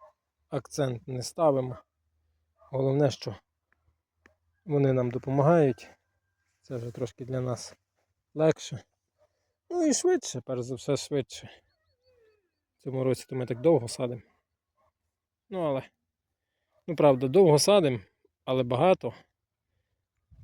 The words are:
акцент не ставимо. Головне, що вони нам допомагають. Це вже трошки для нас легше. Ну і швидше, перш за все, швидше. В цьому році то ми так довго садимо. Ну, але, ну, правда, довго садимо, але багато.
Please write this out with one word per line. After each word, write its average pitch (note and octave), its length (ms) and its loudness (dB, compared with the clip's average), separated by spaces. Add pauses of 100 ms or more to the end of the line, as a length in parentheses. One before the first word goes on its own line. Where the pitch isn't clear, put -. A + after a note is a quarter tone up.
(500)
акцент C3 580 -6
не B2+ 160 -8
ставимо. C3 540 -2 (800)
Головне, C3+ 540 -2
що A2 240 -12 (1300)
вони C#3 280 0
нам B2 180 -2
допомагають. C#3 760 2 (720)
Це C3+ 140 -14
вже A#2 160 -10
трошки B2 340 -10
для B2+ 160 -6
нас B2+ 340 -8 (580)
легше. D3+ 500 -2 (880)
Ну F4 180 0
і C4+ 60 2
швидше, E4+ 480 -2
перш B2 200 -6
за B2 140 -8
все, C3+ 220 -4
швидше. - 520 -8 (1300)
В - 60 -20
цьому C3 200 -6
році B2+ 260 -2
то C3+ 60 -8
ми B2+ 100 -4
так A#2+ 160 -8
довго C#3+ 260 4
садимо. B2 340 -8 (1300)
Ну, F#3 100 -6
але, C#3 220 -2 (1040)
ну, E3 80 -6
правда, C#3 320 4
довго D3+ 320 6
садимо, D#3 400 4 (460)
але C3 180 0
багато. B2+ 500 2 (1300)